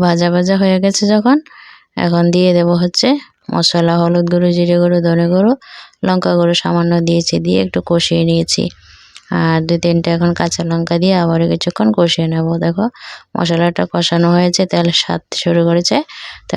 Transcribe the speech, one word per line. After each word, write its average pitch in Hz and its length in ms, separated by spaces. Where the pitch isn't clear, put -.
ভাজা 175 320
ভাজা 180 220
হয়ে 190 260
গেছে 196 200
যখন, 233 240
এখন 170 260
দিয়ে 180 220
দেব 170 160
হচ্ছে 180 260
মশলা, 170 500
হলুদ 170 300
গুঁড়ো, 175 220
জিরে 175 280
গুঁড়ো, 175 220
ধনে 170 320
গুঁড়ো, 202 200
লঙ্কা 185 340
গুঁড়ো 170 180
সামান্য 170 360
দিয়েছি, 170 320
দিয়ে 180 260
একটু 180 140
কষিয়ে 170 400
নিয়েছি। 165 360
আর 160 280
দুই 170 160
তিনটা 170 320
এখন 170 180
কাঁচা 170 280
লঙ্কা 170 260
দিয়ে 185 260
আবারও 165 260
কিছুক্ষণ 175 380
কষিয়ে 165 360
নেব। 160 140
দেখো 170 220
মশলাটা 170 600
কষানো 170 440
হয়েছে, 175 300
তেল 170 220
ছাড়তে - 420
শুরু 170 240
করেছে। 175 300
তো - 100